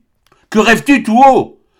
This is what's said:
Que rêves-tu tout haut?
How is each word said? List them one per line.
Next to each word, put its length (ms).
Que 80
rêves-tu 440
tout 240
haut? 360